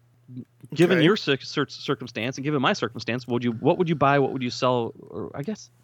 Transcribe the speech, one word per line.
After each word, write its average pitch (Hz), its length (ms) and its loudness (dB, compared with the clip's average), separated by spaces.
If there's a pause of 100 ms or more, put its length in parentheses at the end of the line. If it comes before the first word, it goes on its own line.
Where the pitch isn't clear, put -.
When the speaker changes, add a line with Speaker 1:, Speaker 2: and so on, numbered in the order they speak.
(720)
Speaker 1:
given 170 240 6
Speaker 2:
Okay. 156 80 6
Speaker 1:
your 202 100 6
cir-, 143 240 0
cir-, - 300 -4
circumstance 127 680 -6
and 135 60 -8
given 147 180 -2
my 165 120 2
circumstance, 120 540 -6
would 123 160 -2
you, 120 100 0
what 123 240 2
would 180 100 0
you 165 80 0
buy? 139 240 4
What 135 140 2
would 135 100 -6
you 123 60 -4
sell? 123 500 0
Or - 360 -12
I 143 80 -8
guess, - 260 -10 (140)